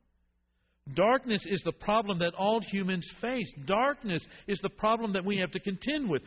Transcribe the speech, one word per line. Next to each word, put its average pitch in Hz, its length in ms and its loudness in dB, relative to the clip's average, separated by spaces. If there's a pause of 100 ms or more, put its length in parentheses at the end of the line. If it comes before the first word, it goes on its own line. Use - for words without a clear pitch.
(960)
Darkness 226 500 4
is 175 180 -2
the 165 80 0
problem 202 480 0
that 175 160 0
all 214 240 2
humans 190 500 -2 (120)
face. 233 280 -2 (160)
Darkness 214 560 0 (260)
is 202 140 -2
the 196 80 -2
problem 220 440 2
that 185 100 0
we 202 140 0
have 185 140 0
to 185 100 -4
contend 254 480 -2
with. 139 160 2